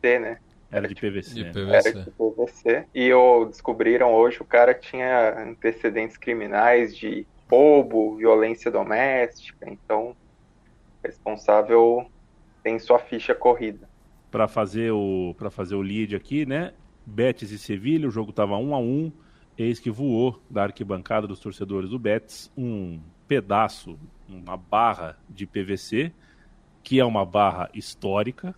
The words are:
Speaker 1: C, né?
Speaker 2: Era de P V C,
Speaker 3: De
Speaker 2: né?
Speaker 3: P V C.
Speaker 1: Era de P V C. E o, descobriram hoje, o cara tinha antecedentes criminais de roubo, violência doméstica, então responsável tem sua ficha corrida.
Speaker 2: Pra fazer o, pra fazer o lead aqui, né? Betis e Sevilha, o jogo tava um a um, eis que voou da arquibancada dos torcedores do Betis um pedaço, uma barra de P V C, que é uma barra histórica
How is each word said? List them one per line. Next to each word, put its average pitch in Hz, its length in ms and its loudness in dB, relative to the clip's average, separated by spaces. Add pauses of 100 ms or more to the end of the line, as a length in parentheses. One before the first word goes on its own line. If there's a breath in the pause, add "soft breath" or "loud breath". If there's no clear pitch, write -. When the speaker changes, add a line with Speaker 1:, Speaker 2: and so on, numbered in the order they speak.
Speaker 1:
C, 123 180 2
né? 113 200 -8 (340)
Speaker 2:
Era 104 160 -4
de 98 80 -14
P 107 140 -6
V 98 120 -8
C, 123 120 -18
Speaker 3:
De 113 100 -10
Speaker 2:
né? 85 80 -14
Speaker 3:
P 98 120 -8
V 95 60 -4 (120)
C. 113 60 0
Speaker 1:
Era 104 160 -4
de 82 60 -14
P 113 260 -2
V 120 120 -2
C. - 440 -2
E 127 200 2
o, 123 320 8
descobriram 117 680 0
hoje, 120 280 4
o - 40 -14
cara 120 300 6
tinha 123 680 -2
antecedentes 113 720 -6
criminais 113 800 0
de - 280 -8 (240)
roubo, 120 680 6
violência 110 520 2
doméstica, 120 1040 -2
então 110 460 -6 (840)
responsável 117 1040 2 (560)
tem 113 160 -2
sua 120 200 4
ficha 120 360 -4
corrida. 117 520 -2 (440)
Speaker 2:
Pra 110 180 0
fazer 113 420 -4
o, 95 460 -4
pra 104 140 -12
fazer 95 240 -10
o 98 80 -4
lead 101 340 -4
aqui, 143 300 -6
né? 147 260 -6 (320)
Betis 113 460 -2
e 107 80 -14
Sevilha, 131 500 -4
o - 20 -4
jogo 107 220 -6
tava 101 240 -2
um 139 180 -4
a 139 40 -2
um, 139 340 -4 (440 soft breath)
eis 117 220 -4
que 123 120 -8
voou 120 580 -2
da 101 140 -4
arquibancada 104 640 -6
dos 98 140 -14
torcedores 98 500 -8
do 127 80 -8
Betis 110 580 -6
um 101 420 -8 (300)
pedaço, 101 680 -2 (280)
uma 90 300 -16
barra 90 600 -2 (100)
de 98 180 -14
P 101 160 -8
V 95 140 -6
C, 143 360 -6 (720 soft breath)
que 131 160 0
é 127 60 4
uma 107 220 0
barra 92 480 0
histórica 107 840 -6